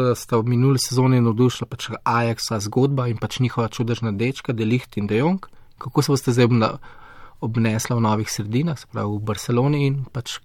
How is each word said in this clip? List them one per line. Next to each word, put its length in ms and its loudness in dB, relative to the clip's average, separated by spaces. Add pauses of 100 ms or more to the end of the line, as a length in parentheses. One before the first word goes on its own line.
eh, 120 4
sta 220 -2
v 100 4
minuli 320 4
sezoni 420 4
navdušila 460 2
pač 220 -10 (140)
Ajaxa 580 -2
zgodba 480 0
in 80 -2
pač 240 -6
njihova 280 0
čudežna 440 -2
dečka, 400 -4
De 120 -2
Ligt 320 -2
in 100 -2
De 100 0
Jong. 300 0 (300)
Kako 260 -2
se 100 0
boste 200 0
zdaj 120 4
obna-, 340 2 (600)
obnesla 580 0
v 40 0
novih 300 0
sredinah, 480 -2
se 80 -20
pravi 240 -6
v 120 -4
Barceloni, 640 0
in 200 -2
pač 380 -10